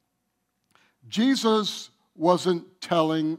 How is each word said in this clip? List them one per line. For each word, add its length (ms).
Jesus 840
wasn't 640
telling 580